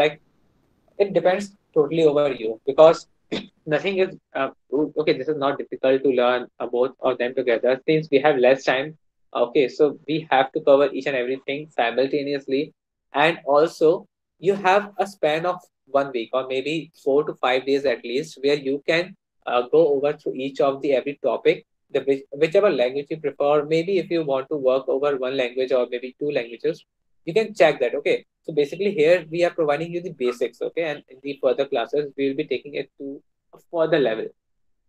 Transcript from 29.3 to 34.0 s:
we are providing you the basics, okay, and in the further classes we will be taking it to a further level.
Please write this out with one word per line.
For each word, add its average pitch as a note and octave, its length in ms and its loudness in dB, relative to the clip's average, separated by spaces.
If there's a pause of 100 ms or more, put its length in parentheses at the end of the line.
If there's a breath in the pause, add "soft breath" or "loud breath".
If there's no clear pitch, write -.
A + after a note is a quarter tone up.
we E3+ 140 0
are E3+ 60 2
providing D#3+ 440 -2
you F3 80 -6
the F#3 100 -12
basics, B2 480 -4
okay, - 300 -6
and C#3+ 180 -10
in C3 140 -20
the C#3+ 200 -10
further C3+ 220 0
classes C#3 540 -4
we C#3 100 -2
will C#3 80 -4
be D#3 100 -6
taking C#3+ 280 -8
it C#3 240 -10
to C#3 240 -12 (320)
a - 40 -20 (120)
further D#3+ 280 0
level. A2+ 280 -2 (640)